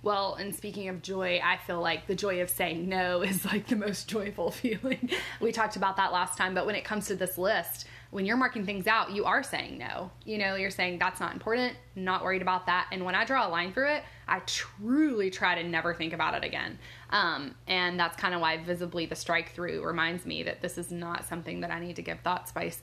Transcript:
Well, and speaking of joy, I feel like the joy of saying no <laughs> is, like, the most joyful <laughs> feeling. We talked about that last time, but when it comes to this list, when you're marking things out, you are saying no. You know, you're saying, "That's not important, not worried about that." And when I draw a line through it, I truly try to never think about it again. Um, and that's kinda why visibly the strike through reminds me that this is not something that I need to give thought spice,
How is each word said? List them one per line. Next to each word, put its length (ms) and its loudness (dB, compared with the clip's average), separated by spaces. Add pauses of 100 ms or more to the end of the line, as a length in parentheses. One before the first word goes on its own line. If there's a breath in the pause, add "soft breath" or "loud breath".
Well, 320 2
and 200 -6
speaking 340 -6
of 140 -6
joy, 400 0
I 140 6
feel 240 -2
like 260 2
the 80 0
joy 280 0
of 80 0
saying 380 0
no 340 2
<laughs> 0 -
is, 240 0
like, 220 0
the 80 4
most 320 -2
joyful 420 0
<laughs> 120 -8
feeling. 460 0 (320 loud breath)
We 100 4
talked 260 0
about 200 2
that 160 4
last 240 2
time, 180 2
but 120 2
when 80 0
it 100 -2
comes 220 -2
to 100 -2
this 220 -2
list, 480 0 (240 loud breath)
when 140 -2
you're 120 2
marking 280 2
things 220 -2
out, 240 4
you 140 0
are 180 4
saying 360 -6
no. 320 -6 (140)
You 140 -4
know, 160 2
you're 160 0
saying, 300 -2
"That's 180 2
not 160 -2
important, 400 0 (220)
not 260 0
worried 180 2
about 260 2
that." 260 4
And 120 -4
when 120 0
I 80 4
draw 220 2
a 40 -2
line 220 0
through 220 2
it, 100 -2 (240 loud breath)
I 180 2
truly 840 2
try 320 2
to 80 -2
never 240 2
think 200 -2
about 220 2
it 100 0
again. 340 -4 (320 loud breath)
Um, 460 2 (100)
and 320 2
that's 200 2
kinda 200 0
why 200 4
visibly 480 -4
the 100 -6
strike 380 0
through 300 -4
reminds 400 0
me 200 -4
that 180 -4
this 160 -4
is 140 -8
not 340 -4
something 340 -6
that 120 -4
I 80 -4
need 160 -8
to 60 -8
give 180 -6
thought 280 0
spice, 340 -4